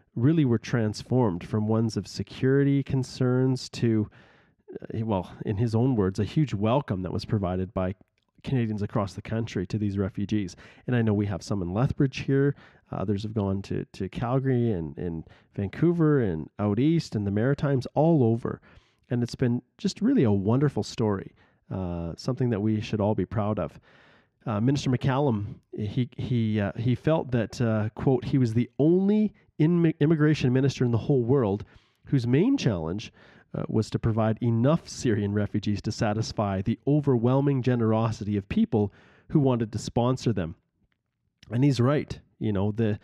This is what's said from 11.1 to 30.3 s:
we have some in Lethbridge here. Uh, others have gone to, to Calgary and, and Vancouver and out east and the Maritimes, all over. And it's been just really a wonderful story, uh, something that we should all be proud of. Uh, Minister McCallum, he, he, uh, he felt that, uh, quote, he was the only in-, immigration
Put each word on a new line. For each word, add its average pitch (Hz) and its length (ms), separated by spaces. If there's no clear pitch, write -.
we 104 120
have 101 180
some 104 180
in 87 120
Lethbridge 131 460
here. 139 360
Uh, - 40
others 101 280
have 110 100
gone 98 300
to, 98 300
to 95 160
Calgary 123 640
and, 80 260
and 85 260
Vancouver 151 680
and 82 360
out 104 220
east 156 360
and 104 120
the 98 40
Maritimes, 131 640
all 151 300
over. 113 380
And 120 140
it's - 120
been 123 260
just - 240
really 196 220
a 107 80
wonderful 110 520
story, 104 500
uh, 87 420
something 127 360
that 101 100
we 107 180
should 104 220
all 104 140
be 90 100
proud 107 340
of. 78 200
Uh, 107 160
Minister 139 280
McCallum, 127 640
he, 110 380
he, 107 460
uh, 98 160
he 117 180
felt 156 360
that, 117 280
uh, 110 360
quote, - 280
he - 140
was 120 160
the 120 160
only 196 540
in-, 165 400
immigration 151 540